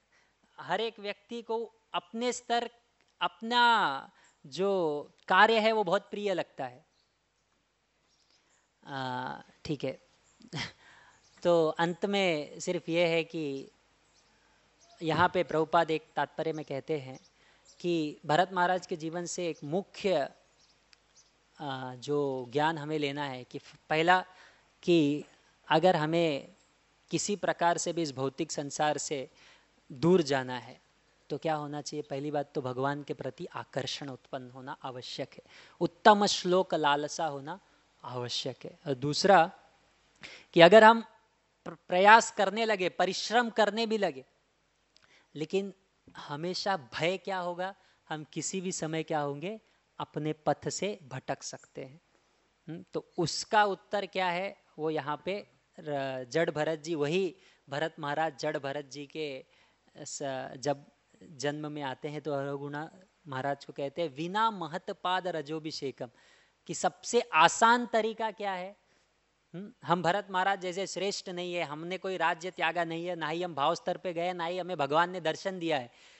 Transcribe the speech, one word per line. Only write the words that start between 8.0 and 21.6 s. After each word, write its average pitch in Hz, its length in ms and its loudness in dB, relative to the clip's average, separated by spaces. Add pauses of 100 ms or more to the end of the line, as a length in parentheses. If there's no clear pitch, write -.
आ, 131 480 -6 (300)
ठीक 139 200 -6
है। 135 160 -6 (540)
<laughs> - 880 -14
तो 170 260 4
अंत 170 380 -2
में 175 540 0
सिर्फ 175 280 -6
ये 170 180 2
है 165 180 2
कि 143 460 -8 (1300)
यहाँ 165 320 2
पे 180 80 2
प्रभुपाद 160 480 2
एक 156 160 -2 (100)
तात्पर्य 156 360 -4
में 151 120 -10
कहते 147 340 -6
हैं 131 200 -12 (640)
कि 165 460 -2
भरत 170 260 4
महाराज 180 340 0
के 190 100 -6
जीवन 165 300 -8
से 175 220 -6
एक 151 160 -6
मुख्य, 170 640 -2 (1300)